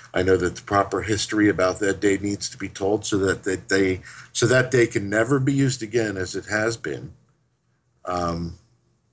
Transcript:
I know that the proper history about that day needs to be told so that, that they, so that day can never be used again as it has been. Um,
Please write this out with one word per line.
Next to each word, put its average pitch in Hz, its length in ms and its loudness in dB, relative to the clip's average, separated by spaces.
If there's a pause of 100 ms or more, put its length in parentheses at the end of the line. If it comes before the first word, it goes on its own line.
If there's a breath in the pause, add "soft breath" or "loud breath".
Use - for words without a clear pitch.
(140 loud breath)
I 92 80 2
know 92 140 4
that 87 180 0
the - 80 -14
proper 98 400 0
history 104 460 2
about 90 320 2
that 98 200 0
day 98 160 4
needs 101 340 -4
to - 60 -14
be 95 120 -10
told 101 360 -2
so 104 140 0
that, 92 240 0
that 92 260 -4
they, 95 340 2 (300 loud breath)
so - 140 0
that 127 240 4
day 120 160 4
can 101 240 -4
never 117 300 2
be 135 120 2
used 135 300 0
again 107 340 -2
as 92 200 -6
it 87 100 -8
has 110 300 -2
been. 65 360 -10 (920)
Um, 85 540 -4 (540)